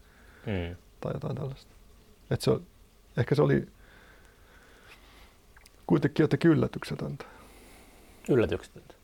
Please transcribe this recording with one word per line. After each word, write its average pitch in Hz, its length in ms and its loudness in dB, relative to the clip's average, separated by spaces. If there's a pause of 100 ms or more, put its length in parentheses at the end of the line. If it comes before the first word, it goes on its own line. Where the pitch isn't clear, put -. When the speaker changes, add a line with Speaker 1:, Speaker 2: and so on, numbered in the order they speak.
(460)
Speaker 1:
Mm. 90 300 -4 (260)
Speaker 2:
Tai - 120 -6
jotain - 220 -8
tällaista. - 360 -12 (600)
Et 123 100 -2
se 131 100 2
on, - 100 0 (560)
ehkä 131 180 0
se 143 60 4
oli 143 260 2 (2250)
kuitenkin 147 360 2
jotenkin 151 280 4
yllätyksetöntä. 143 720 -4 (1040)
Speaker 1:
Yllätyksetöntä? 95 640 0 (100)